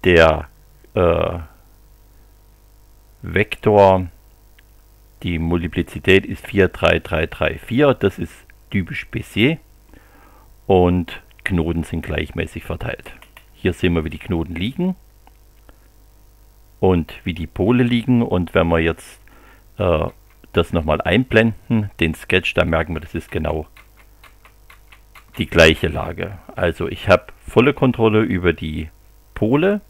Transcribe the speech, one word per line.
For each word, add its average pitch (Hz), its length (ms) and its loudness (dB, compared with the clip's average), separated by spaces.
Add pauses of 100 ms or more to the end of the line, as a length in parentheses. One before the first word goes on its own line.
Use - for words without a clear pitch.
Der, 80 460 4 (460)
äh, 85 440 0 (1800)
Vektor, 95 880 4 (1120)
die 85 160 -4
Multiplizität 85 880 0
ist - 180 -12
vier, 98 220 2
drei, 82 320 0
drei, 80 280 -4
drei, - 300 -4
vier. 127 380 0
Das - 240 -2
ist 80 160 -10 (340)
typisch - 440 -6
Bézier. 135 460 -2 (1080)
Und 90 560 2 (220)
Knoten 82 400 -2
sind 82 180 -8
gleichmäßig 80 600 -8
verteilt. - 500 -10 (380)
Hier 90 200 -4
sehen 85 220 0
wir, 80 100 0
wie 78 60 -6
die 80 80 -14
Knoten 85 360 -6
liegen 139 420 -4 (1800)
und 92 340 2 (100)
wie 90 100 -4
die 80 120 -8
Pole 123 380 0
liegen. 120 380 0
Und 90 320 -2
wenn 85 140 2
wir 82 120 2
jetzt, - 400 -4 (580)
äh, 85 280 0 (460)
das - 200 -2
nochmal 76 280 0
einblenden, 110 880 0 (100)
den 80 140 0
Sketch, - 400 -4
dann 85 160 0
merken 82 240 -2
wir, 78 60 -6
das - 140 -18
ist 82 160 -10
genau 78 360 -6 (1700)
die - 100 -4
gleiche 82 420 4
Lage. 85 500 -8 (160)
Also 90 340 -4
ich - 200 -8
habe 90 180 4 (200)
volle 135 280 2
Kontrolle 113 460 2
über 90 320 0
die 78 360 -8 (460)
Pole 160 560 0